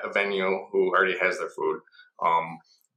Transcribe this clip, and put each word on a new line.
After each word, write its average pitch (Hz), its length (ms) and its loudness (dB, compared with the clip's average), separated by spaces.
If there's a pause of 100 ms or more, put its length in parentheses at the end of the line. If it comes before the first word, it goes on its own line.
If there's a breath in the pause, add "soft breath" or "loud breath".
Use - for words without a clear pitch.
a 101 80 -6
venue 95 580 0
who 95 180 2
already 92 280 2
has 90 220 0
their 82 100 -6
food, 78 300 -4 (440 soft breath)
um, 82 360 0 (380)